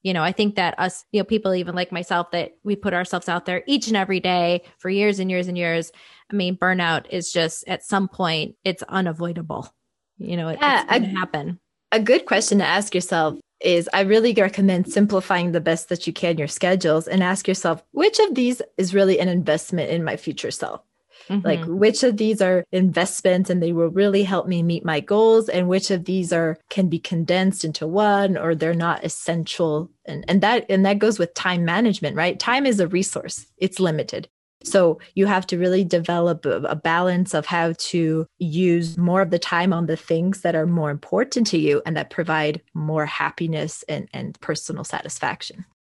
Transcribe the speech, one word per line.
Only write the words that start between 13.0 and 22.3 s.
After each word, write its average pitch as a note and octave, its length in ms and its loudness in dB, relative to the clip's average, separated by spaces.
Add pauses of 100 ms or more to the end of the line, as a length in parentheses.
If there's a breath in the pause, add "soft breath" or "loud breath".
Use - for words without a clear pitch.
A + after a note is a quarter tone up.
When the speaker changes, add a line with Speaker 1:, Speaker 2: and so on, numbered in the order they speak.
Speaker 2:
is, F3 320 2
I F3+ 80 2
really A3 320 4
recommend G3 580 2
simplifying F#3 600 2
the E3 80 0
best E3 300 -2
that E3+ 160 -4
you E3 60 -4
can E3+ 260 -2
your C#3+ 100 -4
schedules, F3 580 2
and F#3+ 160 0
ask F#3 240 -2
yourself, F3 460 -2
which G#4 260 2
of G4+ 160 4
these B3 260 0 (180)
is F#3 160 -2
really F#3+ 260 4
an F3+ 80 2
investment E3 600 0
in E3+ 120 -2
my D3 140 -4
future - 340 -6
self? - 300 -8 (480 loud breath)
Speaker 1:
Mm-hmm. G3 180 -2
Speaker 2:
Like, E3 200 0
which G3 360 2
of B3 140 4
these G#3+ 260 0